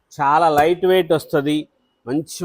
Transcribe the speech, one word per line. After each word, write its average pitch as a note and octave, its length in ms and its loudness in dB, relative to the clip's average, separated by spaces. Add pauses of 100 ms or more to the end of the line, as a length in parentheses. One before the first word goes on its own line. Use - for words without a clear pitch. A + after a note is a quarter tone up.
(120)
చాలా D3+ 340 2 (120)
లైట్ E3+ 320 2
వెయిట్ F#3 260 2
వస్తది. D3 400 -2 (500)
మంచి D#3 380 -6